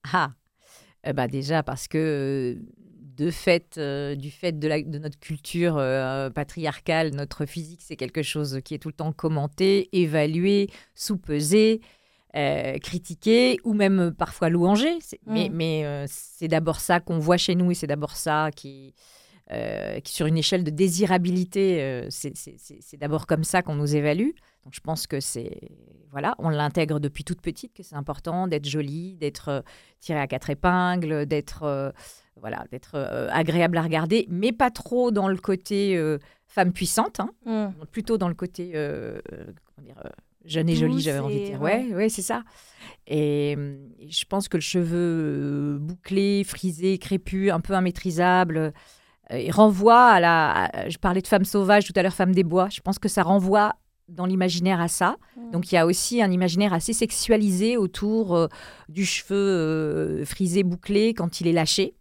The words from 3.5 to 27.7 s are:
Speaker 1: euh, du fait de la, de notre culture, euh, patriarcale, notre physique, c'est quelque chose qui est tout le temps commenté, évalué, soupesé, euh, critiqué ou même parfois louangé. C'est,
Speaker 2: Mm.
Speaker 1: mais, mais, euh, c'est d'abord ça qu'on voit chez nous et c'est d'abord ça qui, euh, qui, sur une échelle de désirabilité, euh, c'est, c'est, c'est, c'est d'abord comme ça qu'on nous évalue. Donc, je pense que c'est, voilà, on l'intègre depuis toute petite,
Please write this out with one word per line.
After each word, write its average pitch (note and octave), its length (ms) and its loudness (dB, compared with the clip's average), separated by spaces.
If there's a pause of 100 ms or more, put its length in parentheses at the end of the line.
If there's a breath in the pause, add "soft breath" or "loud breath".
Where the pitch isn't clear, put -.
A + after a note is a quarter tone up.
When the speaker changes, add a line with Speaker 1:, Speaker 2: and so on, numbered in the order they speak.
Speaker 1:
euh, C#3+ 360 -4
du C#3 140 -12
fait D#3+ 300 -6
de D3+ 80 -2
la, D3+ 160 0
de D3 160 -8
notre D3+ 200 -10
culture, E3 580 -2
euh, C3+ 520 -2
patriarcale, D3+ 880 -4
notre C#3+ 320 -6
physique, E3 360 -12
c'est D#3 120 -14
quelque C3 260 -6
chose C#3 420 -4
qui D3+ 120 -10
est - 20 -8
tout D#3 120 -10
le D3 40 -12
temps D#3 180 -4
commenté, D#3+ 800 0
évalué, F3 800 2 (240 loud breath)
soupesé, G3+ 880 2 (540 soft breath)
euh, C#3+ 420 -2
critiqué A3 840 2
ou A3+ 100 -2
même F#3+ 420 2
parfois - 340 -2
louangé. G#3 520 2
C'est, - 240 -18
Speaker 2:
Mm. A3 80 -6
Speaker 1:
mais, G#3+ 180 0
mais, D#3+ 340 -2
euh, C#3+ 220 -6
c'est - 400 -10
d'abord D#3+ 320 0
ça F3 200 2
qu'on E3+ 200 -4
voit E3+ 180 4
chez F3 180 0
nous F3+ 160 2
et - 20 0
c'est E3 140 -6
d'abord D3 280 -4
ça D#3 400 -2
qui, C3+ 380 -20 (580 soft breath)
euh, G#1+ 500 -8
qui, - 120 -14
sur - 140 -2
une D#3+ 100 2
échelle F3+ 260 0
de D3+ 60 -2
désirabilité, F3+ 1120 2
euh, C3 280 -4
c'est, - 280 -10
c'est, - 220 -18
c'est, - 220 -20
c'est - 160 -20
d'abord D3 280 -4
comme D#3+ 180 0
ça F3+ 200 0
qu'on D#3 120 -4
nous D3 200 0
évalue. D3+ 360 2 (320 soft breath)
Donc, C3+ 120 -20
je - 60 -16
pense D#3 260 -6
que C#3 140 -4
c'est, - 360 -8 (540)
voilà, D3 260 -4
on E3 120 -2
l'intègre D3+ 500 0
depuis D3 240 -6
toute - 180 -8
petite, - 320 -10